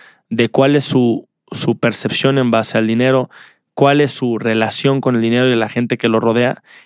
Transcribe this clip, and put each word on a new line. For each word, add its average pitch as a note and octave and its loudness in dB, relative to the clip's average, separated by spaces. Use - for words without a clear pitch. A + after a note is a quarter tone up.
de A#2 0
cuál C3+ 2
es C#3 0
su, A#2+ 0
su - -2
percepción B2 -2
en B2 0
base A2+ -2
al A2 0
dinero, B2+ 0
cuál C#3+ 2
es C#3 2
su A#2 -4
relación A2+ 0
con B2+ 0
el A2+ 0
dinero A#2+ 2
y B2 2
la A2 -2
gente A#2+ -2
que A2+ -2
lo A2+ 2
rodea, A#2 0